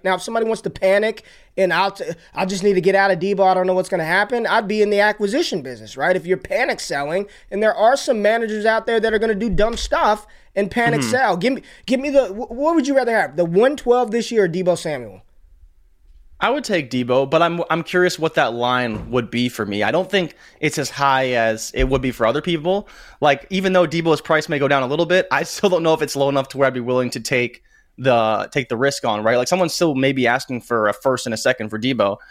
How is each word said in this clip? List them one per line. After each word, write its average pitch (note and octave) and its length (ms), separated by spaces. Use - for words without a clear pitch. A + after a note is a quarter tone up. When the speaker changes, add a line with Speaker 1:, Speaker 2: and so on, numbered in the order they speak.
Speaker 1:
Now, F#3 100
if F3+ 80
somebody A3+ 240
wants A3 160
to G3+ 80
panic G3+ 540
and F#3 160
I'll, F#3+ 160
t-, F#3+ 160
I F#3 100
just F#3 160
need G3+ 120
to F3+ 80
get F#3+ 120
out G3 160
of F#3+ 80
Debo, F#3+ 220
I F#3 160
don't F#3 100
know F#3 80
what's F3+ 160
gonna F3 160
happen, G#3 400
I'd G3+ 220
be G#3+ 160
in G#3 80
the G3+ 80
acquisition G#3 640
business, A2+ 340
right? E3 180
If E3+ 120
you're F3+ 100
panic A3 420
selling, D#3 460
and G3+ 140
there G#3+ 100
are A3 240
some A#3+ 240
managers G#3+ 420
out A3 220
there A3+ 140
that A3 120
are A3 60
gonna A3 160
do G#3+ 160
dumb G#3 260
stuff A3 520
and G3 140
panic A#3 320
Speaker 2:
Mm-hmm. E3+ 80
Speaker 1:
sell. A3+ 280
Give A3+ 160
me, A#3 100
give B3 120
me C#4+ 120
the, C4 160
wh-, G#3 240
what C#4+ 240
would C4+ 120
you C#4 80
rather A#3+ 200
have? D3+ 220
The F3 80
one G#3+ 300
twelve A#3+ 360
this A3+ 200
year A3 120
or F#3 40
Deebo F3 300
Samuel? A#2+ 460
Speaker 2:
I G3 120
would C4+ 160
take D#3 260
Deebo, B2+ 380
but E3 120
I'm, E3+ 280
I'm D#3+ 120
curious F3+ 380
what D#3 160
that C3 180
line A#2+ 560
would A#2 220
be A#2+ 160
for A2+ 180
me. G#2 180
I G#2 80
don't F3+ 200
think F3+ 240
it's D3+ 180
as C#3+ 120
high C3+ 420
as A2 420
it C3 120
would C3 160
be C3 100
for A2+ 160
other B2 140
people. F3 480
Like, C#3+ 280
even F#3+ 220
though F3+ 160
Deebo's D#3+ 320
price D#3 300
may D3+ 100
go C#3 80
down C#3 160
a B2+ 40
little D3+ 180
bit, F3 260
I C3+ 120
still - 260
don't F3 120
know D#3+ 120
if D#3 80
it's D3+ 120
low C#3 140
enough C#3 220
to - 80
where C3+ 100
I'd C3 60
be B2+ 80
willing B2+ 300
to B2 100
take A#2+ 420
the, A2+ 540
take C3+ 160
the B2 80
risk C3+ 300
on, G#2+ 180
right? A#2 140
Like, B2 100
someone's F3+ 260
still D#3+ 220
maybe C3 320
asking B2 320
for A2 300
a G2+ 40
first B2+ 320
and A#2 80
a G#2+ 40
second A2 320
for G#2+ 100
Deebo. A2 380